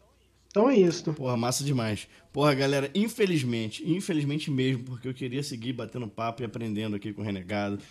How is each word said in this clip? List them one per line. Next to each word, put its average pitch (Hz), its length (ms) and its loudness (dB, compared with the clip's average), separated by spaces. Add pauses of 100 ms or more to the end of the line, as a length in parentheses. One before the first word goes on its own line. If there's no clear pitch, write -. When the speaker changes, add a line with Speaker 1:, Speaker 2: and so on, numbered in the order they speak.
(500)
Speaker 1:
Então 233 200 6
é 254 60 6
isso. 170 360 6
Speaker 2:
Porra, 127 240 -2
massa 127 280 0
demais. 117 420 -2 (260)
Porra, 147 220 4
galera, 139 400 2
infelizmente, 156 960 0
infelizmente 151 600 0
mesmo, 131 340 0
porque 127 240 -8
eu 131 60 -6
queria 135 280 -4
seguir 127 300 -6
batendo 120 340 -8
papo 117 360 -6
e - 20 -2
aprendendo 107 500 -4
aqui 104 180 -6
com 104 100 -10
o - 20 -4
Renegado, 101 540 -4 (120)